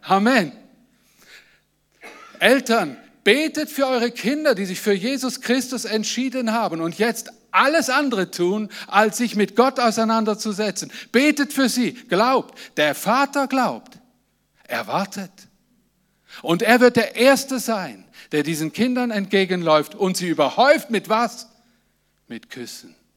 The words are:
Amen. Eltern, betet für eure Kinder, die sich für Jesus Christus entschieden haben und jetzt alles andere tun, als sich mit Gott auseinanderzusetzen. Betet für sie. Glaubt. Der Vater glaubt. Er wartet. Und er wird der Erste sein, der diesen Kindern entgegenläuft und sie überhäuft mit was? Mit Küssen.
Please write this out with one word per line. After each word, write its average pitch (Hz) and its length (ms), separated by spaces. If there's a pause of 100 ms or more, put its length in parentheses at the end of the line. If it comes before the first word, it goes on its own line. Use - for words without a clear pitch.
Amen. 196 500 (1900)
Eltern, 220 560 (260)
betet 302 480
für 269 160
eure 240 240
Kinder, 269 460
die 196 100
sich 180 140
für 208 120
Jesus 240 480
Christus 254 440
entschieden 226 680
haben 185 280
und 165 180
jetzt 233 340 (200)
alles 269 380
andere 247 400
tun, 196 400 (180)
als 214 300
sich 233 180
mit 202 180
Gott 262 240
auseinanderzusetzen. 220 1120 (220)
Betet 285 400
für 269 160
sie. 208 240
Glaubt. 226 680 (180)
Der 151 180
Vater 269 520
glaubt. 226 540 (640)
Er 117 240
wartet. 185 420 (1080)
Und 175 220
er 233 180
wird 247 160
der 226 180
Erste 262 460
sein, 175 440 (280)
der 151 100
diesen 156 300
Kindern 247 380
entgegenläuft 185 840
und 185 220
sie 175 120
überhäuft 196 640
mit 196 200
was? 226 400 (760)
Mit 113 220
Küssen. - 480 (200)